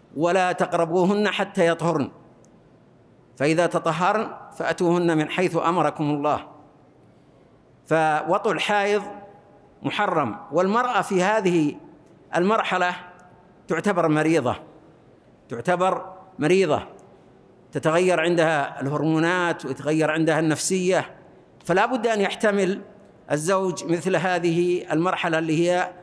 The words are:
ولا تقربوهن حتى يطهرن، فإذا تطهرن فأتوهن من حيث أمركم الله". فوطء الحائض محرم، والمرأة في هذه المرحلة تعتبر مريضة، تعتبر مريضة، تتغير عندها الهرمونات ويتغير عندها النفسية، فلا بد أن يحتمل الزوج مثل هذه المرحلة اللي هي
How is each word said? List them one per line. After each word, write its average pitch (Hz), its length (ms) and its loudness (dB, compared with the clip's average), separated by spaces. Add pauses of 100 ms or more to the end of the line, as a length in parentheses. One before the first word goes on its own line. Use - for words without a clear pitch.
(160)
ولا 175 360 2
تقربوهن 175 760 2
حتى 190 380 0
يطهرن، 165 440 0 (1300)
فإذا 160 300 2
تطهرن 175 640 0 (260)
فأتوهن 170 640 2
من 156 120 -2
حيث 180 260 -2
أمركم 160 480 0
الله". 147 420 -2 (1400)
فوطء 160 680 0
الحائض 202 500 0 (800)
محرم، 151 540 -2 (160)
والمرأة 202 480 2
في 180 220 0
هذه 180 540 2 (600)
المرحلة 185 600 0 (720)
تعتبر 170 400 0
مريضة، 151 480 2 (920)
تعتبر 180 640 -2 (260)
مريضة، 160 440 2 (880)
تتغير 165 480 2
عندها 160 600 0
الهرمونات 160 840 0
ويتغير 147 460 0
عندها 156 300 2
النفسية، 180 760 0 (480)
فلا 190 220 2
بد 240 200 -2
أن 220 140 0
يحتمل 202 600 0 (520)
الزوج 180 520 -2
مثل 170 320 -2
هذه 175 760 0
المرحلة 165 460 0
اللي 165 320 0
هي 180 220 0 (100)